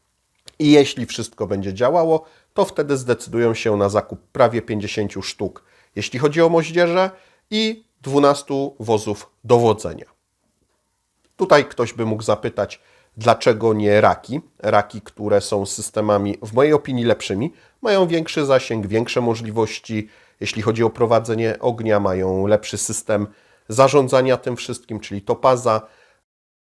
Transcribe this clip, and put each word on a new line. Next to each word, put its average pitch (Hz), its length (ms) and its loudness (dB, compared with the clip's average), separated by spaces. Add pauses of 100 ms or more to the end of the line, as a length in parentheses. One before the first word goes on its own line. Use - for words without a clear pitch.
(600)
I 147 120 4
jeśli 135 340 4
wszystko - 420 -10
będzie 98 260 -4
działało, 160 500 0 (300)
to 196 120 0
wtedy 143 320 -4
zdecydują 120 560 0
się 110 240 -2
na 101 120 2
zakup 101 300 -4 (120)
prawie 117 300 2
pięćdziesięciu 104 600 -6
sztuk, - 420 -10 (320)
jeśli 120 240 -8
chodzi 147 220 0
o 165 80 4
moździerze, 170 640 0 (400)
i 220 320 -4 (180)
dwunastu 139 800 0
wozów 107 500 -4 (140)
dowodzenia. 113 640 2 (1300)
Tutaj 156 300 4
ktoś - 280 -6
by 117 120 -4
mógł 107 180 -4
zapytać, 104 580 -4 (360)
dlaczego 113 560 2
nie 104 280 4
raki? 107 400 2 (180)
Raki, 104 420 -2
które 104 400 0
są 101 240 -4
systemami, 104 760 -2
w 107 120 -14
mojej 143 200 4
opinii, 131 320 -2
lepszymi, 110 480 -2 (280)
mają 196 260 2
większy 160 380 -2
zasięg, 120 420 0
większe 113 340 -2
możliwości, 110 880 -4 (300)
jeśli 107 220 -8
chodzi 113 220 0
o 113 60 4
prowadzenie 113 720 0
ognia, 113 400 0
mają 95 480 -2
lepszy 104 300 0
system 104 500 -4 (420)
zarządzania 131 680 4
tym 123 180 -6
wszystkim, 117 440 -10
czyli 101 220 -10
Topaza. 120 600 0 (840)